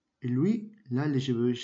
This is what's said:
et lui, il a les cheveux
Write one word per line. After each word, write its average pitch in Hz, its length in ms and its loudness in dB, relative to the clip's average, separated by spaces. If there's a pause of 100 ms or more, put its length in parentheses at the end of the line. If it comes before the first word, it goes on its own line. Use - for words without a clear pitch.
(220)
et 127 60 -4
lui, 170 440 0 (160)
il 123 120 -2
a 151 80 0
les 139 100 2
cheveux 123 340 0 (120)